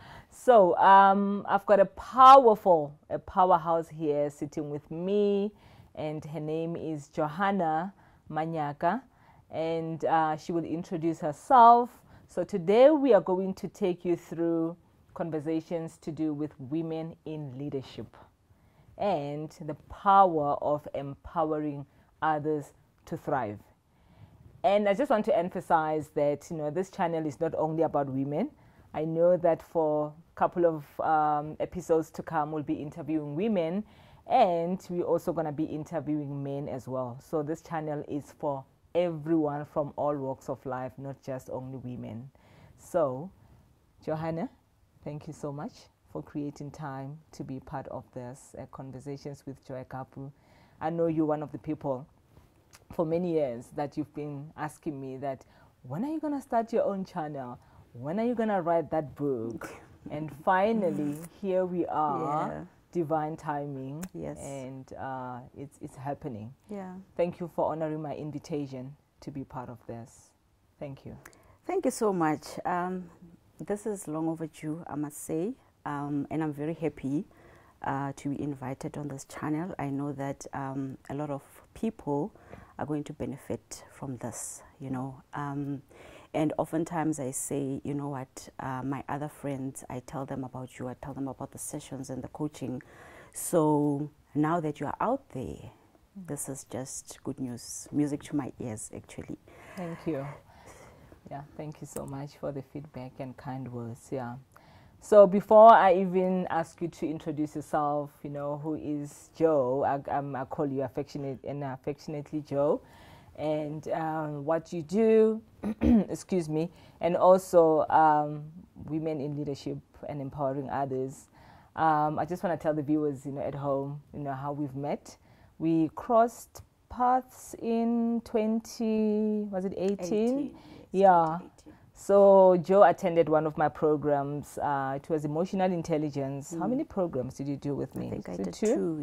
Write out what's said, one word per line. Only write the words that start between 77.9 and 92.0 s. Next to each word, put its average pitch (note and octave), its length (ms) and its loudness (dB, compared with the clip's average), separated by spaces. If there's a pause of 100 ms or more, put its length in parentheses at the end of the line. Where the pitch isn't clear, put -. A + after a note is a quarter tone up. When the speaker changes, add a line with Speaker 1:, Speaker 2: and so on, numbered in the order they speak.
Speaker 2:
to - 140 -10
be C#3 120 -6
invited C3+ 560 -8
on D3 100 -8
this C#3 160 -12
channel. D#3 540 -6
I C#3 120 -6
know C#3 220 -4
that, C#3 400 -8
um, C3+ 460 -8 (100)
a C3+ 60 -8
lot D3 160 -6
of C#3 120 -8 (320)
people D3+ 580 -4 (460)
are B2+ 80 -6
going D3 180 -6
to D#3 80 -12
benefit - 800 -10
from C3+ 280 -10
this, - 440 -10 (160)
you C3+ 120 -12
know. C3 320 -8 (120)
Um, C#3+ 480 -6 (520)
and D#3 240 0
oftentimes D#3+ 600 -2
I C3 140 -6
say, C#3 500 -4
you C#3 120 -6
know C#3+ 140 -6
what, C3 400 -12 (120)
uh, C3 220 -6
my C3+ 260 -6
other C#3+ 200 -6
friends, C3+ 600 -8
I B2+ 120 -10
tell C3+ 260 -10
them C#3 180 -8
about B2+ 340 -12
you, B2+ 100 -8
I B2 60 -8
tell C#3 200 -12
them C3+ 140 -6
about C3 240 -10
the - 60 -16
sessions C3+ 520 -12